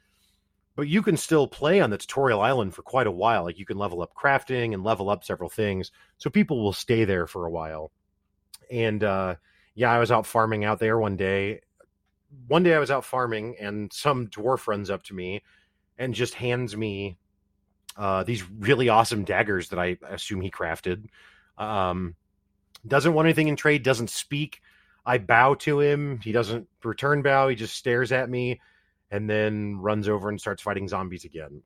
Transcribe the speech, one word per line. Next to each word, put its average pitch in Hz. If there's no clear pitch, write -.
But 147
you 196
can 170
still 147
play 175
on 120
the 101
tutorial 123
island 113
for -
quite 123
a 104
while. 95
Like, 85
you 95
can 104
level 92
up 85
crafting 131
and 95
level 101
up 101
several 90
things. 98
So -
people 147
will 101
stay 113
there 90
for 87
a 82
while. 78
And, 110
uh, 95
yeah, 117
I 117
was 117
out 110
farming 110
out 107
there 113
one 101
day, 98
one 160
day 170
I 156
was 139
out 131
farming 120
and 104
some 127
dwarf 120
runs 101
up 95
to 98
me 92
and 123
just 117
hands 123
me, 101
uh, 95
these 101
really 117
awesome 110
daggers 95
that 90
I 90
assume 95
he 95
crafted. 90
Um, 92
doesn't 143
want 160
anything 156
in 147
trade, 151
doesn't 120
speak. -
I 123
bow 123
to 147
him. 143
He 110
doesn't 113
return 139
bow. 135
He 127
just 110
stares 120
at 127
me 123
and 104
then 107
runs 104
over 104
and 104
starts 101
fighting 98
zombies 92
again. 73